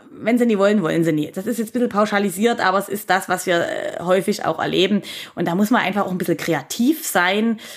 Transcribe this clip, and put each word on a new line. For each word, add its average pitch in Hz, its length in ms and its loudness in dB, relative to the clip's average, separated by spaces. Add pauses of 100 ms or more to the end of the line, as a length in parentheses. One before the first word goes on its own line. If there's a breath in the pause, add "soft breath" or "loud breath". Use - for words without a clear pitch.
(200)
wenn 233 180 2
sie 240 80 4
nie 226 120 2
wollen, 202 240 4
wollen 160 220 2
sie 160 80 2
nie. 151 220 0
Das 190 120 -6
ist 233 140 -4
jetzt 220 100 -4
ein - 40 -20
bisschen 240 160 0
pauschalisiert, 208 760 0
aber 185 120 2
es 196 100 -2
ist - 220 -6
das, 185 180 0
was 180 180 -2
wir, 175 120 2
äh, - 420 -4
häufig 185 460 0
auch 160 120 0
erleben. 180 440 2 (340 loud breath)
Und 175 140 -2
da 170 40 -2
muss 208 160 2
man 233 120 4
einfach 190 240 0
auch - 60 -4
ein 185 60 -4
bisschen 170 200 -2
kreativ 233 680 -2
sein, 208 540 0 (180 loud breath)